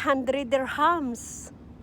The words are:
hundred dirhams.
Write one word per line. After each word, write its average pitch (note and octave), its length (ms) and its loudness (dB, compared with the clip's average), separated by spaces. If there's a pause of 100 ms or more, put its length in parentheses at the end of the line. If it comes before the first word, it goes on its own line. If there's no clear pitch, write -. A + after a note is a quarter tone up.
hundred C4+ 480 0
dirhams. C#4 1040 0 (280)